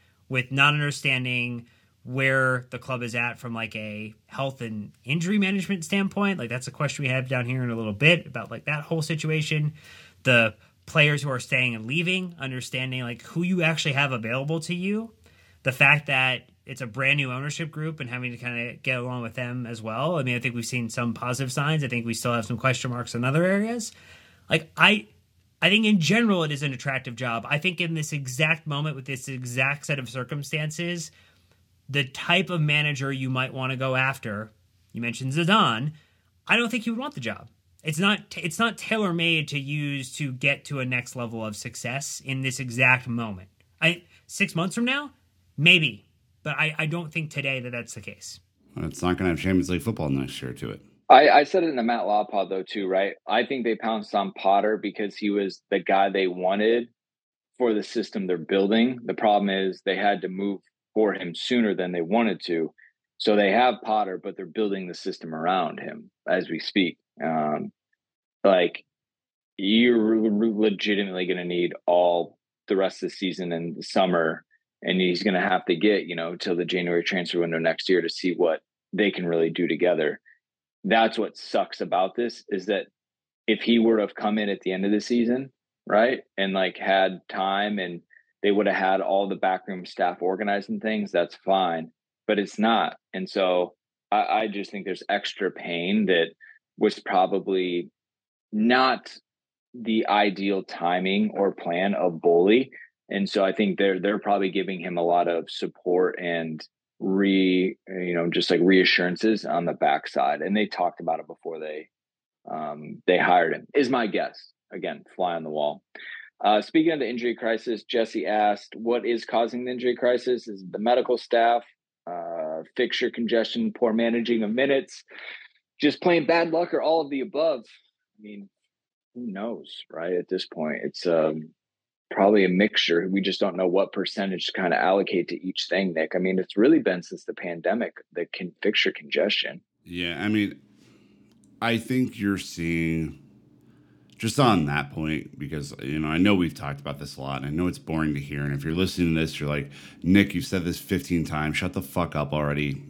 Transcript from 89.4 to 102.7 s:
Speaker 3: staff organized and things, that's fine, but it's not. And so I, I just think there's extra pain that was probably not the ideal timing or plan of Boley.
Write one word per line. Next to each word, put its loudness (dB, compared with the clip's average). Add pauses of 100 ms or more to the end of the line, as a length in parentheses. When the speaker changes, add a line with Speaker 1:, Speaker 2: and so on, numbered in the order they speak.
Speaker 3:
staff -2
organized 0
and -4
things, -2
that's 2 (100)
fine, 2 (360)
but 2
it's -2
not. 2 (160)
And -6
so 2 (360)
I, 4 (200)
I -2
just -8
think -10
there's -6
extra -2
pain 0
that 4 (500)
was 2
probably 0 (600)
not 2 (600)
the 0
ideal 2
timing 0
or 2
plan -2
of 0
Boley. 6 (400)